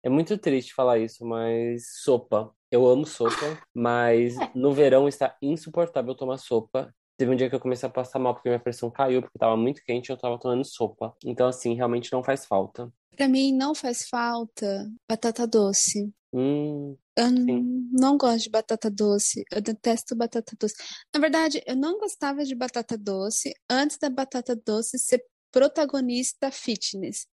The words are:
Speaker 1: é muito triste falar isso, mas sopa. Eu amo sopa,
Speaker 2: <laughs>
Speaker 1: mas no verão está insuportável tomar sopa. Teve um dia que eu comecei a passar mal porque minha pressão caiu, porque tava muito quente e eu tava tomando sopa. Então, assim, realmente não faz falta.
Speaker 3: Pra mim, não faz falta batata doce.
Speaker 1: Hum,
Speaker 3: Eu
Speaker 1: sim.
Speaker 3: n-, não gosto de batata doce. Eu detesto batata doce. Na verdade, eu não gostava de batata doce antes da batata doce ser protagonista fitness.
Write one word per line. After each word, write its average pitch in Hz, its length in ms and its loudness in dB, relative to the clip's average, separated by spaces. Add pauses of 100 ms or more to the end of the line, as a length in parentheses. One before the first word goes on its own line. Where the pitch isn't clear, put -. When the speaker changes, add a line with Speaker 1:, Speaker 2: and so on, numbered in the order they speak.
Speaker 1:
é 127 60 -2
muito 165 280 0
triste 135 360 -2
falar 123 260 2
isso, 113 260 -6
mas 117 580 -4 (200)
sopa. 113 480 0 (200)
Eu 123 160 6
amo 131 180 4
sopa, - 300 -2
Speaker 2:
<laughs> 151 380 -8
Speaker 1:
mas 120 600 2 (220)
no 139 180 2
verão 139 340 6
está 139 340 -2
insuportável 156 760 -4
tomar 131 220 -6
sopa. 123 560 -4 (220)
Teve 127 160 2
um 131 40 4
dia 127 140 2
que 135 60 -4
eu 120 40 -2
comecei 127 280 -4
a 123 40 -6
passar 127 260 -4
mal 127 160 0
porque - 160 -4
minha 120 100 2
pressão 120 300 -4
caiu, 127 320 0
porque - 160 -16
tava 113 180 2
muito 120 300 0
quente 120 240 -4
e - 20 -6
eu 127 60 -6
tava 120 220 -4
tomando 127 260 0
sopa. 113 580 -6
Então, 123 240 0
assim, 123 280 -2
realmente 120 360 -2
não 127 120 -2
faz 139 220 -2
falta. 113 460 -2 (240)
Speaker 3:
Pra 269 120 0
mim, 269 280 4
não 285 200 0
faz - 340 -6
falta 220 840 -4 (160)
batata 226 380 -2
doce. 208 640 2 (220)
Speaker 1:
Hum, 143 640 -2 (180)
Speaker 3:
Eu 240 120 4
Speaker 1:
sim. 247 80 4 (160)
Speaker 3:
n-, 247 400 0
não 269 260 6
gosto 233 280 2
de - 40 -14
batata 220 400 0
doce. 208 640 0
Eu 214 100 -4
detesto 226 540 -2
batata 226 440 -4
doce. 214 140 -2 (400)
Na 294 80 0
verdade, 311 460 2
eu 254 80 -4
não 330 240 -2
gostava 294 440 -4
de 269 120 -4
batata 240 420 -6
doce 202 560 -4 (160)
antes 277 300 0
da 294 100 -2
batata 254 460 -4
doce 220 420 -4
ser - 260 0 (280)
protagonista 269 1000 2
fitness. - 840 -6